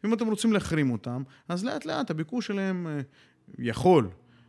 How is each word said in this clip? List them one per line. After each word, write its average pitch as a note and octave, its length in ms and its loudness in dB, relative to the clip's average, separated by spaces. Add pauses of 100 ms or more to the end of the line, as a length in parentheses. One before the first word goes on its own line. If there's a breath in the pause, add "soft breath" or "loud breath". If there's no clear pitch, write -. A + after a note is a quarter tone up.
אם A3 80 2
אתם A3+ 140 0
רוצים G#3+ 260 2
להחרים D#3 380 2
אותם, B2 320 -6 (240 soft breath)
אז F3+ 180 -4
לאט C#4+ 200 -4
לאט D#4 260 -4
הביקוש D#3+ 360 -4
שלהם, F#3+ 400 -2
אה, D3 140 -4 (580 soft breath)
יכול A#2+ 500 4 (400 soft breath)